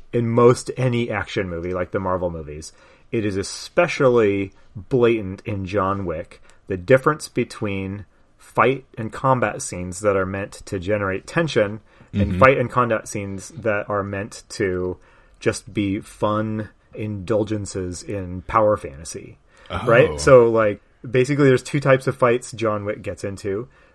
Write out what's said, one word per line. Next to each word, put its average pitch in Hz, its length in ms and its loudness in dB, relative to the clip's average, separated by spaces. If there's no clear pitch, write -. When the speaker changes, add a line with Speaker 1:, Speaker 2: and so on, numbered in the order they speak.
Speaker 1:
in 120 160 0
most 120 480 4
any 120 320 0
action 101 400 -4
movie, 87 240 -6
like 90 180 -4
the 104 80 -2
Marvel 92 300 -2
movies, 78 440 -12
it 117 140 -2
is 98 120 -2
especially 113 1120 0
blatant 110 720 0
in 101 200 -6
John 98 400 -2
Wick, 82 360 -10
the 98 100 -4
difference 131 520 2
between 98 760 -6
fight - 480 0
and 113 160 -8
combat 127 480 0
scenes 90 400 -8
that 104 160 2
are 95 80 0
meant 98 280 -8
to 101 140 -6
generate 98 480 -2
tension 110 520 0
and 101 180 0
Speaker 2:
Mm-hmm. 90 80 -2
Speaker 1:
fight 131 180 6
and 120 120 -2
combat 117 380 0
scenes 98 420 -8
that 104 400 -4
are 104 140 0
meant 101 460 -8
to 90 480 -2
just 107 340 -4
be 101 280 -2
fun 107 680 -4
indulgences 101 1080 -4
in 92 400 -10
power 107 320 2
fantasy. 82 640 -14
Speaker 2:
Oh. 95 160 -6
Speaker 1:
Right? 120 340 6
So, 131 320 10
like, 107 300 2
basically 135 380 2
there's 127 160 4
two - 160 -4
types 135 280 2
of 127 100 -4
fights 123 340 2
John 107 320 -2
Wick 104 180 -6
gets 92 220 -10
into. 101 460 -6